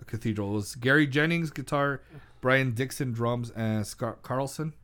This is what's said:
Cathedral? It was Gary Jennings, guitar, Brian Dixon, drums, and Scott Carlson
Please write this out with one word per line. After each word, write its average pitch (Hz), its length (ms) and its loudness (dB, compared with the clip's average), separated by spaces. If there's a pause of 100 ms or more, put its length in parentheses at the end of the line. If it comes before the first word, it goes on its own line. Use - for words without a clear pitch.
Cathedral? 104 440 -2
It 104 40 0
was 104 200 -4
Gary 135 320 4
Jennings, 156 440 0
guitar, 143 520 -2 (400)
Brian 131 300 4
Dixon, 127 400 -2
drums, 117 380 -2
and 110 360 0
Scott - 360 -8
Carlson 139 600 -4